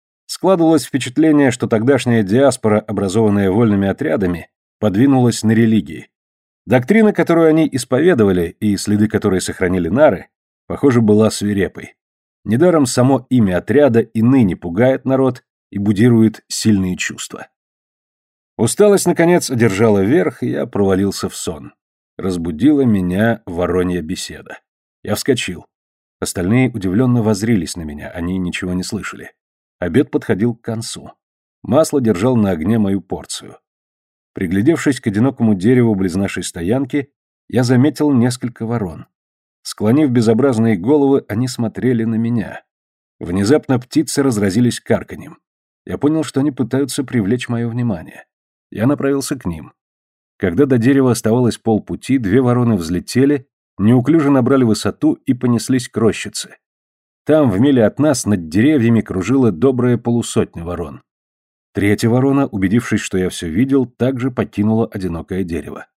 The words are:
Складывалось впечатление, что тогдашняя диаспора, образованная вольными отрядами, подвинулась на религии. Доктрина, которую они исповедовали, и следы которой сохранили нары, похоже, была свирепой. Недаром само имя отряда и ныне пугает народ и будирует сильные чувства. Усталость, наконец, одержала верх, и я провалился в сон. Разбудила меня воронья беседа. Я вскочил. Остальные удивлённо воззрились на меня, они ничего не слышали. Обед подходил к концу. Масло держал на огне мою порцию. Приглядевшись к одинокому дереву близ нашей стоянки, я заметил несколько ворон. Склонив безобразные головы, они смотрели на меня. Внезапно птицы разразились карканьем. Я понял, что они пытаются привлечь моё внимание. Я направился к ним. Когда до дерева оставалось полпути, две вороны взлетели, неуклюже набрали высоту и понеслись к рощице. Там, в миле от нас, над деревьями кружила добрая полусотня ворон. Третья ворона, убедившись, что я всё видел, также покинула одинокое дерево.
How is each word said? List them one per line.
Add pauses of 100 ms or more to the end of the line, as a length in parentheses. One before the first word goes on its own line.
(260)
Складывалось
впечатление,
что
тогдашняя
диаспора,
образованная
вольными
отрядами, (300)
подвинулась
на
религии. (560)
Доктрина,
которую
они
исповедовали,
и
следы
которой
сохранили
нары, (400)
похоже,
была
свирепой. (500)
Недаром
само
имя
отряда
и
ныне
пугает
народ (260)
и
будирует
сильные
чувства. (1080)
Усталость,
наконец,
одержала
верх,
и
я
провалился
в
сон. (440)
Разбудила
меня
воронья
беседа. (440)
Я
вскочил. (540)
Остальные
удивлённо
воззрились
на
меня,
они
ничего
не
слышали. (440)
Обед
подходил
к
концу. (500)
Масло
держал
на
огне
мою
порцию. (760)
Приглядевшись
к
одинокому
дереву
близ
нашей
стоянки, (380)
я
заметил
несколько
ворон. (560)
Склонив
безобразные
головы,
они
смотрели
на
меня. (560)
Внезапно
птицы
разразились
карканьем. (460)
Я
понял,
что
они
пытаются
привлечь
моё
внимание. (460)
Я
направился
к
ним. (640)
Когда
до
дерева
оставалось
полпути,
две
вороны
взлетели, (280)
неуклюже
набрали
высоту
и
понеслись
к
рощице. (680)
Там,
в
миле
от
нас,
над
деревьями
кружила
добрая
полусотня
ворон. (720)
Третья
ворона,
убедившись,
что
я
всё
видел,
также
покинула
одинокое
дерево. (120)